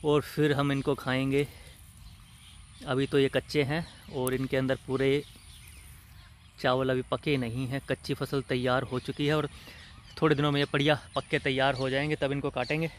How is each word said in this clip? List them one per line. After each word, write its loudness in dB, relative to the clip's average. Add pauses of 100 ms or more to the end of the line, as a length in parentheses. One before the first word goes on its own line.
और 6
फिर 2
हम 2
इनको 0
खाएंगे। 0 (1400)
अभी 0
तो 4
ये 6
कच्चे 0
हैं -2 (280)
और -2
इनके -2
अंदर 0 (100)
पूरे 0 (1400)
चावल 2
अभी 0 (100)
पके 0
नहीं -4
हैं। -4
कच्ची -4
फसल -4
तैयार 0
हो -4
चुकी -4
है 2
और 0 (720)
थोड़े 6
दिनों 2
में 2
ये 2
बढ़िया 4 (160)
पक्के -2
तैयार 2
हो 0
जाएंगे, 0
तब 0
इनको -2
काटेंगे। -2